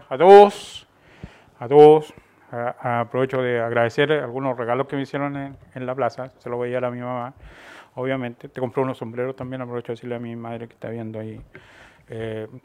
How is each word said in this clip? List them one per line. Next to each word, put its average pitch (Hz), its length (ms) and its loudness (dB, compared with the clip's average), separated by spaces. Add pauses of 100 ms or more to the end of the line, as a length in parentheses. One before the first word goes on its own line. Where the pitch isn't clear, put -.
a 135 80 -8
todos, 202 720 8 (720)
a 120 100 -10
todos. 151 460 8 (380)
A-, 120 500 -4
aprovecho 131 400 -4
de 123 180 -2
agradecer 117 520 0
algunos 135 440 -4
regalos 123 300 -4
que 147 100 -10
me 139 60 -4
hicieron 143 340 -8
en, 139 220 -12 (160)
en 127 140 -12
la 127 80 -6
plaza. 127 420 -6
Se - 120 -16
lo 120 100 -8
veía 123 180 -6
a 123 140 -6
mi 123 80 -12
mamá, 123 340 -10 (640)
obviamente. 127 520 -8
Te 127 120 -18
compré 127 220 -4
unos 131 160 -6
sombreros 123 380 -10
también, 131 260 -12
aprovecho 120 260 -12
de 117 80 -10
decirle 120 200 -12
a 117 40 -10
mi 117 160 -12
madre 117 320 -14
que - 60 -20
está - 160 -14
viendo 110 300 -12
ahí, 110 220 -14 (680)
eh, 110 400 -12 (180)